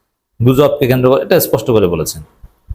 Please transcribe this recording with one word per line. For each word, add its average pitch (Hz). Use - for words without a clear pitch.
গুজবকে 135
কেন্দ্র 127
করে", 135
এটা 170
স্পষ্ট -
করে 107
বলেছেন। 80